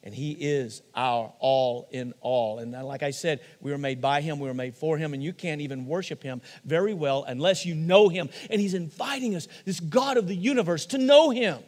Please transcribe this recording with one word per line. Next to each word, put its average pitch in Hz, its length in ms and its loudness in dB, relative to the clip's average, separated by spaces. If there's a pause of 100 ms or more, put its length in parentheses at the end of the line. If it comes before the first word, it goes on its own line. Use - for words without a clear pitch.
And 104 100 -16
He 139 180 -8
is 143 500 -4 (120)
our 120 460 -2
all 127 520 0
in 123 280 -8
all. 120 400 0
And 117 140 -10
like 135 300 -8
I 143 80 -2
said, 151 280 -4 (220)
we 139 100 -6
were 143 60 -4
made 135 240 -4
by 139 180 2
Him, 151 200 -4
we 139 100 -6
were 127 40 -6
made 127 220 -6
for 156 220 -2
Him, 151 160 -4
and 135 100 -6
you 160 80 -6
can't 151 300 -6
even 131 240 -8
worship 170 360 -6
Him 127 200 -10 (240)
very 180 280 0
well 139 320 0
unless 156 400 0
you 170 80 -4
know 180 360 6
Him. 170 200 -4 (200)
And 220 100 0
He's 196 140 0
inviting 233 600 -4
us, 165 120 -8 (160)
this 180 160 -6
God 247 380 2
of 202 100 0
the 196 80 -4
universe, 180 520 0
to 277 100 -4
know 285 320 8
Him. 214 380 0